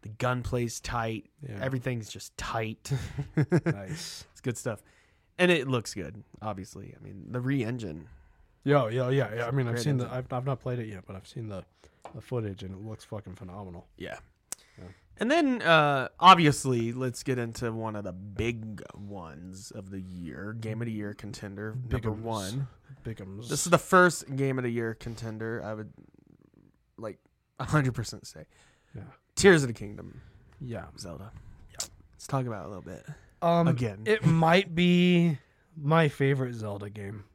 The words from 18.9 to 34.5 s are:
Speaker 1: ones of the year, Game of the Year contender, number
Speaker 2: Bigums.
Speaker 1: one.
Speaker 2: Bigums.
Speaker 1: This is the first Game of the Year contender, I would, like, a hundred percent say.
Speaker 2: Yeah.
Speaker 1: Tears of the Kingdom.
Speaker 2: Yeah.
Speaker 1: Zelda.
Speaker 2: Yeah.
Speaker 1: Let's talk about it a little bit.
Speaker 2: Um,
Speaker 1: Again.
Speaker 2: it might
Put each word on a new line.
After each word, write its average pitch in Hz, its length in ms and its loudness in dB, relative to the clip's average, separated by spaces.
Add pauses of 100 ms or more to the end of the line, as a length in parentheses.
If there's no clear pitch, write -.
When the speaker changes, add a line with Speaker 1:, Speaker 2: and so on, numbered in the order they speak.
Speaker 1:
ones 92 760 -14
of 98 180 -12
the 95 100 -8
year, 90 600 -8
Game 110 220 -6
of 120 40 -4
the 117 60 -6
Year 104 220 -6
contender, 104 600 -10 (140)
number 113 220 0
Speaker 2:
Bigums. 107 100 -6
Speaker 1:
one. 113 460 -4 (360)
Speaker 2:
Bigums. 107 460 -10
Speaker 1:
This - 160 0
is 175 60 2
the 170 80 6
first 180 560 4
Game 135 240 0
of 123 40 -6
the 120 80 0
Year 117 220 -2
contender, 113 720 -8
I 107 80 -6
would, 107 180 -10 (1080)
like, 107 200 -10 (420)
a 127 60 -6
hundred 131 300 2
percent - 320 -8
say. 78 180 -16 (500)
Speaker 2:
Yeah. 113 60 -12 (340)
Speaker 1:
Tears 175 280 8
of 127 60 0
the 117 40 -4
Kingdom. 101 480 -12 (380)
Speaker 2:
Yeah. 113 260 -10 (140)
Speaker 1:
Zelda. 92 320 -12 (400)
Speaker 2:
Yeah. - 160 -10 (260)
Speaker 1:
Let's - 140 -20
talk 131 180 0
about 107 180 -6
it - 20 -10
a - 40 -10
little 98 140 -12
bit. - 220 -12 (360)
Speaker 2:
Um, 170 260 6
Speaker 1:
Again. 120 380 2
Speaker 2:
it 214 200 2
might 165 500 6